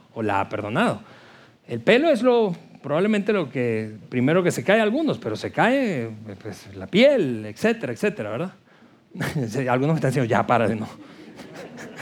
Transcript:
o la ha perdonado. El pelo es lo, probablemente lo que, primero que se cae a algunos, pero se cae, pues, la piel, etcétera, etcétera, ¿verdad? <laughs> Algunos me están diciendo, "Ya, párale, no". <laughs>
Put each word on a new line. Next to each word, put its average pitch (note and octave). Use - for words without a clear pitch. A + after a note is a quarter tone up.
o A2+
la G2
ha G2
perdonado. A2
El A#2
pelo A#3+
es A#3
lo, A#3
probablemente G3
lo E3+
que, A2+
primero C3+
que F3
se B2+
cae G3
a A3+
algunos, B3+
pero G#2+
se G2+
cae, G3
pues, G2
la F#2+
piel, F#3
etcétera, G#3
etcétera, A#2
¿verdad? D#3
<laughs> B2
Algunos C3
me D#3+
están C3
diciendo, B2
"Ya, A#2
párale, A2+
no". A2
<laughs> -